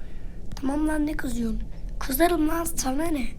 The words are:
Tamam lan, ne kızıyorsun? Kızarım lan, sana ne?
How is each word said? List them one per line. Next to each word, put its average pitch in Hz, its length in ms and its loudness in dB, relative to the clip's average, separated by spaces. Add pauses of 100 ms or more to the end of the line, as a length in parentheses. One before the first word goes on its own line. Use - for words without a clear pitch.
(560)
Tamam 294 320 0
lan, 302 180 2
ne 311 60 -2
kızıyorsun? 233 500 0 (360)
Kızarım 311 500 4
lan, 330 160 0
sana 285 400 0
ne? 294 220 2 (120)